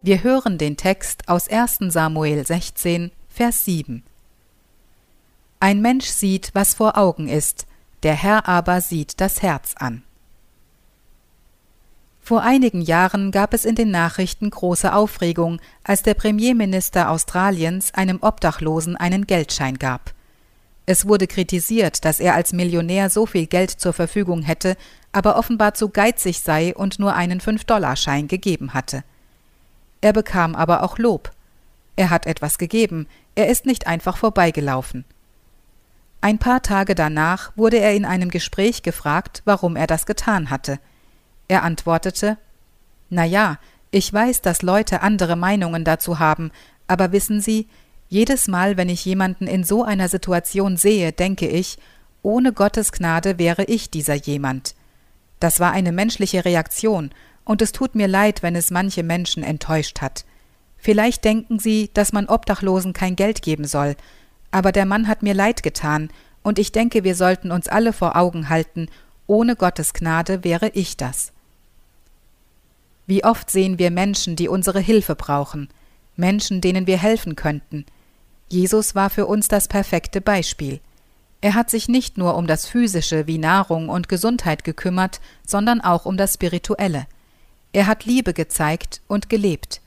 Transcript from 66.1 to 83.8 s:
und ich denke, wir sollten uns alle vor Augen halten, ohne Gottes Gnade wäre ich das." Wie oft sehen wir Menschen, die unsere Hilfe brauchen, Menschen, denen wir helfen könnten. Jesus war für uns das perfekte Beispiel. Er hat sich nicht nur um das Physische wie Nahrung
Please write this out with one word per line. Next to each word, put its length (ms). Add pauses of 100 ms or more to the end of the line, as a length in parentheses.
und 160
ich 140
denke, 320
wir 100
sollten 380
uns 160
alle 260
vor 220
Augen 340
halten, 380 (400)
ohne 280
Gottes 380
Gnade 500
wäre 260
ich 280
das." 360 (1700)
Wie 180
oft 280
sehen 260
wir 140
Menschen, 440
die 120
unsere 320
Hilfe 340
brauchen, 560 (460)
Menschen, 460
denen 260
wir 100
helfen 380
könnten. 500 (640)
Jesus 460
war 160
für 160
uns 220
das 180
perfekte 520
Beispiel. 600 (640)
Er 120
hat 160
sich 200
nicht 280
nur 200
um 100
das 180
Physische 640
wie 100
Nahrung 520